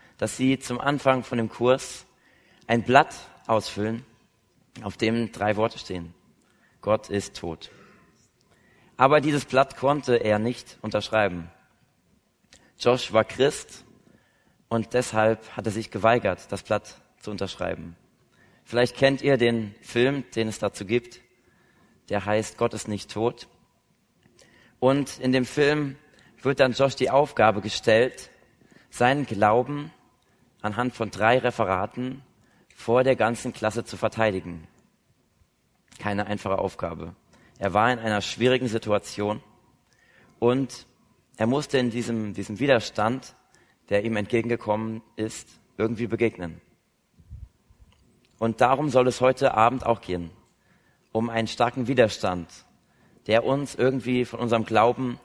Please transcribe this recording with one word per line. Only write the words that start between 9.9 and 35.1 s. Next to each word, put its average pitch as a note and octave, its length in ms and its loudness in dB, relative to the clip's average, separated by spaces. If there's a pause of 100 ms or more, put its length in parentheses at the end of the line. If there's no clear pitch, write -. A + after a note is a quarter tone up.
er G#2+ 220 2
nicht - 420 -6
unterschreiben. G2+ 680 -2 (1300)
Josh B2 300 0
war A2 140 4
Christ - 580 -2 (880)
und A2+ 240 -2
deshalb A2 640 0
hat G#2+ 80 -6
er A2+ 80 -2
sich A2 180 -8
geweigert, G#2+ 580 2
das G2+ 140 -8
Blatt - 380 -4 (180)
zu - 100 -14
unterschreiben. F2 680 -8 (680)
Vielleicht A#2+ 320 0
kennt C3+ 260 2
ihr C#3 140 4
den A#2 460 0
Film, C3 420 0 (100)
den A2 140 -2
es G#2+ 120 -8
dazu G#2 260 -4
gibt. A#2 340 -4 (880)
Der G2+ 180 -4
heißt G#2+ 320 -2
„Gott A#2 160 0
ist A2 140 -10
nicht G#2 240 -6
tot“. - 380 -4 (1300)
Und C3+ 400 2
in B2+ 140 0
dem C3 100 2
Film C#3+ 540 0 (440)
wird C3 200 2
dann C3 100 4
Josh C3+ 240 0
die B2+ 140 0
Aufgabe A2 500 4
gestellt, A2+ 680 0 (600)
seinen C3 360 0
Glauben B2+ 680 0 (680)
anhand A2 340 -4
von G#2+ 160 -6
drei A2+ 260 4
Referaten A#2+ 840 -2 (520)
vor B2 300 2
der B2+ 140 2
ganzen A2+ 340 0
Klasse G#2+ 320 -4
zu - 140 -14
verteidigen. F#2+ 720 -2 (1300)